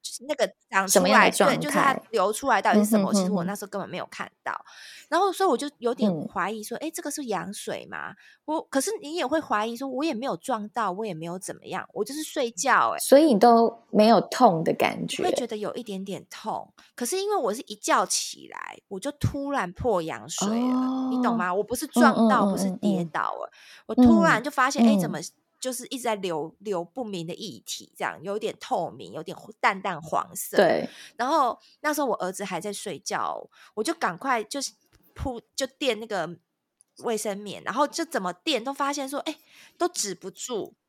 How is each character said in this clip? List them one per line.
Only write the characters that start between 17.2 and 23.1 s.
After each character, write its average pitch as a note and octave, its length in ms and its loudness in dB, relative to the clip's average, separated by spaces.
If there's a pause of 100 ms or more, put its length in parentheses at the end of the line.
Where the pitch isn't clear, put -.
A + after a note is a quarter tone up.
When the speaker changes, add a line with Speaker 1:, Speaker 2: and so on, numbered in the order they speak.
Speaker 1:
为 G#4 60 0
我 A#3 180 0
是 B3 140 -8
一 G#4+ 80 -12
觉 A#3+ 320 2
起 - 420 -6
来， G1+ 400 -16
我 G3 100 -8
就 C4+ 140 -6
突 C#4+ 380 -4
然 G3+ 200 -2
破 G3 300 0
羊 B2+ 260 -8
水 F#3 220 -4
了， B3 260 0
Speaker 2:
哦。 C4 360 -2
Speaker 1:
你 B3+ 100 0
懂 A#3 160 2
吗？ F3+ 160 0
我 G3+ 100 0
不 A3+ 120 -4
是 D4+ 120 -6
撞 A#3+ 400 6
到， A3 180 6
Speaker 2:
嗯， - 20 2
嗯， - 20 2
嗯， - 20 0
Speaker 1:
不 F3+ 60 -2
是 F#3+ 140 0 (100)
跌 F#3+ 240 0
倒 D#3 160 -4